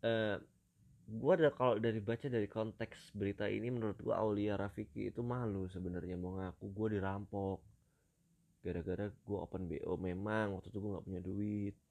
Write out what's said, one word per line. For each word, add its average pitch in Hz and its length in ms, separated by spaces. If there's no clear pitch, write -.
Eh, 110 320
gue 113 240
ada, 165 160
kalau 123 320
dari 110 240
baca 117 240
dari 117 160
konteks 110 720
berita 101 320
ini, 110 240
menurut 110 240
gue - 160
Aulia 104 480
Rafiki 104 480
itu 117 160
malu 117 480
sebenarnya 90 480
mau 92 160
ngaku, 92 400
"Gue 107 240
dirampok 98 720
gara-gara 90 480
gue - 260
open 92 300
B 78 160
O." 85 160
Memang 101 560
waktu - 160
itu 101 80
gue 104 160
nggak - 80
punya 92 160
duit 101 540